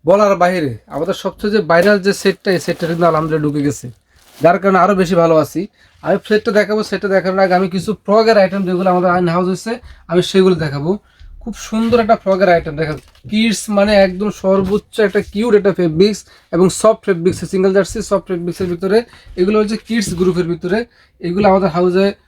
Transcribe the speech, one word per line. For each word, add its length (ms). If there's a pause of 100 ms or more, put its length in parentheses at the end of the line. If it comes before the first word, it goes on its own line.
বলার 300
বাইরে। 420 (100)
আমাদের 260
সবচেয়ে 400
যে 80
ভাইরাল 380
যে 140
সেটটা, 380
এই 80
সেটটা 280
কিন্তু 180
আলহামদুলিল্লাহ 460
ঢুকে 120
গেছে, 280 (500)
যার 180
কারণে 200
আরো 160
বেশি 200
ভালো 200
আছি। 320 (340)
আমি 160 (100)
সেটটা 240
দেখাবো, 320
সেটটা 240
দেখানোর 320
আগে 140
আমি 160
কিছু 240
ফ্রকের 440
আইটেম 280
যেগুলো 240
আমাদের 200
in 240
house 140
হয়েছে, 260 (340)
আমি 140
সেগুলো 340
দেখাবো। 420 (420)
খুব 140
সুন্দর 460
একটা 160
ফ্রকের 340
আইটেম 260
দেখেন, 220 (320)
কিডস, 400
মানে, 260
একদম 360
সর্বোচ্চ 680
একটা 220
কিউট 340
একটা 180
ফেব্রিক্স 520 (260)
এবং 180
সফট 360
ফেব্রিক্স, 400
সিঙ্গেল 280
জার্সি 280
সফট 260
ফেব্রিক্সের 400
ভিতরে। 340 (340)
এগুলো 240
হচ্ছে 180
কিডস 360
গ্রুপের 340
ভিতরে। 380 (340)
এগুলো 280
আমাদের 220
হাউসে 440 (140)